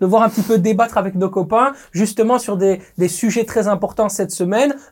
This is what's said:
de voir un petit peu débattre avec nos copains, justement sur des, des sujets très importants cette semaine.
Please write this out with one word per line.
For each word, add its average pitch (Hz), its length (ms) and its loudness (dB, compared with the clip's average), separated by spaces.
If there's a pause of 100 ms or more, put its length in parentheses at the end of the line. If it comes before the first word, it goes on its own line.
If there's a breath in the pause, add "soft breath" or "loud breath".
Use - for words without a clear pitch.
de 190 60 0
voir 214 180 4
un 220 40 2
petit 220 140 -2
peu 220 160 2
débattre 220 400 0
avec 190 160 -4
nos 185 160 0
copains, 220 440 0 (180 loud breath)
justement 220 480 0
sur 208 160 -6
des, 190 240 2 (180 loud breath)
des 180 80 2
sujets 220 380 -2
très 214 240 -2
importants 208 400 0
cette 196 240 -4
semaine. 226 420 0 (180 loud breath)